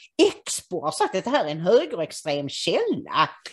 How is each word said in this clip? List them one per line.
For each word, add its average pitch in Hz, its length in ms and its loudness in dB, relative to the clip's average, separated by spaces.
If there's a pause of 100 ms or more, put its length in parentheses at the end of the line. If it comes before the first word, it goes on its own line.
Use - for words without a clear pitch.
(220)
Expo - 600 0
har 151 100 -2
sagt - 240 0
att 185 80 -2
det 240 60 -6
här 262 160 2
är 151 40 -4
en 156 120 -6
högerextrem 165 880 0
källa. 185 800 0 (240)